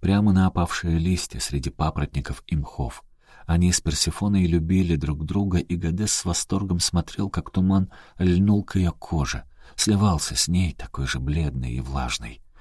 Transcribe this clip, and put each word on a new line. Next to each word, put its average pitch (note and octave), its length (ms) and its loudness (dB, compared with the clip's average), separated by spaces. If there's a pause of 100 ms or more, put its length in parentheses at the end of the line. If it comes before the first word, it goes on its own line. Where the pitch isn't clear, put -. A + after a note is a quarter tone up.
прямо G2+ 320 4
на F#2 160 6
опавшие E2+ 500 0
листья F2 400 -2
среди - 320 -4
папоротников - 800 -4
и - 80 0
мхов. - 480 -6 (440)
Они F2 240 4
с - 80 -2
Персефоной F#2 640 0
любили E2+ 500 2
друг D2+ 280 -4
друга, F#2+ 320 0
и F2 200 0
Гадес F2 360 -2
с - 140 -4
восторгом F#2+ 540 -2
смотрел, F#2+ 500 -2
как - 200 -6
туман F#2+ 400 2 (280)
льнул G2 440 4
к - 140 -8
её F2 160 2
коже, - 520 -4 (300)
сливался G#2 640 2
с - 120 0
ней, F2 260 0
такой - 320 -8
же - 120 -4
бледной C2 540 -2
и B1 80 -4
влажной. B1 640 -6 (180)